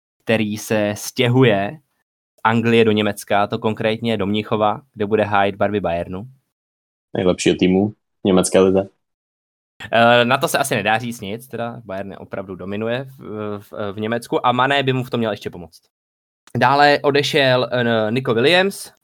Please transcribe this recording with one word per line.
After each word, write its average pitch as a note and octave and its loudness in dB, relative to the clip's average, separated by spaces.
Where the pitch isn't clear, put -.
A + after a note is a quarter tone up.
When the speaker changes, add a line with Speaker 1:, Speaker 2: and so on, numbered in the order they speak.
Speaker 1:
který G#2+ 0
se G#2 -2
stěhuje A#2+ 2
z - -20
Anglie A2+ 4
do A2 4
Německa, G#2 0
to A2 -6
konkrétně A2 -2
do F#2+ -2
Mnichova, G#2+ -2
kde G#2 -4
bude G#2+ 0
hájit G2+ 0
barvy G2+ -2
Bayernu. F2+ -6
Speaker 2:
Nejlepšího F2+ 2
týmu F#2+ 2
německé F#2 2
lize. F#2+ 2
Speaker 1:
Eh, A#2+ 4
na B2+ 0
to D3 -2
se - -2
asi - -2
nedá G#2+ 0
říct A#2+ -8
nic, G#2+ -12
teda A#2 -10
Bayern G2 -12
opravdu F#2+ -12
dominuje G#2+ -6
v, C3+ -18
v, G2+ -10
v G2+ -12
Německu A#2 -4
a B2+ 4
Mané C3+ 0
by C3 0
mu B2+ -2
v C3 -10
tom B2 -4
měl A2+ -2
ještě G#2 -8
pomoct. E2+ -16
Dále C#3+ 4
odešel, C#3 2
eh, A#2 0
Nico C3 -2
Williams F3+ 2